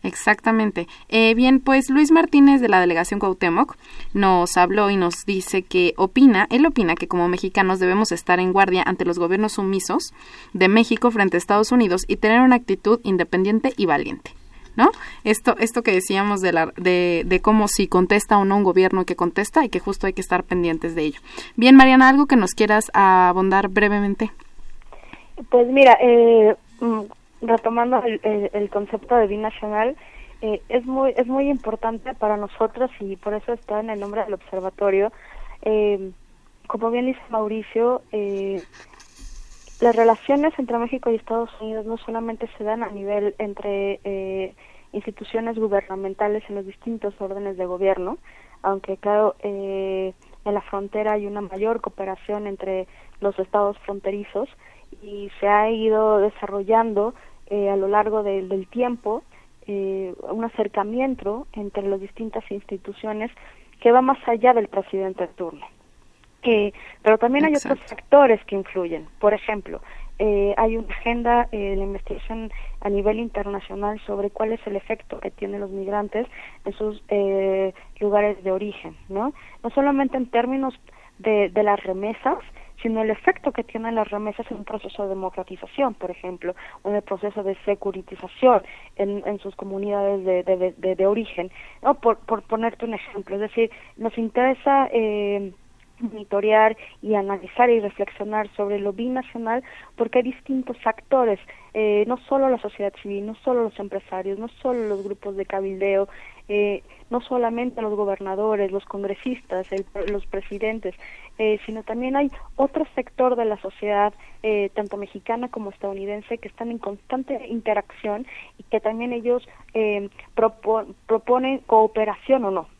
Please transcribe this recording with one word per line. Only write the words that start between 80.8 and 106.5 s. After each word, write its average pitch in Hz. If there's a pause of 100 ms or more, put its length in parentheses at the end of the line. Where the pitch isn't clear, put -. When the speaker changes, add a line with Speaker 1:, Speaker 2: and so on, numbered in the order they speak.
Speaker 2:
de, 208
de 214
las 202
remesas, 214 (440)
sino 220
el 214
efecto 285
que 233
tienen 226
las 214
remesas 208
en 208
un 202
proceso 208
de 196
democratización, 190
por 180
ejemplo, 180 (280)
o 202
en 208
el 208
proceso 202
de 196
securitización 196 (320)
en, 202
en 208
sus 196
comunidades 196
de, 185
de, 190
de, 185
de, 185
de 190
origen, 208 (320)
¿no? 285
Por, 226
por 214
ponerte 226
un 226
ejemplo, 190
es 202
decir, 220 (240)
nos 220
interesa, 254
eh, 202 (480)
monitorear 214 (260)
y 208
analizar 196
y 233
reflexionar 208
sobre 202
lo 202
binacional, 233 (320)
porque 233
hay 240
distintos 254
actores, 226 (340)
eh, 214
no 240 (100)
solo 269
la 247
sociedad 202 (100)
civil, 202
no 220
solo 247
los 208
empresarios, 196
no 226 (160)
solo 247
los 202
grupos 196
de 196
cabildeo, 196 (400)
eh, 208 (260)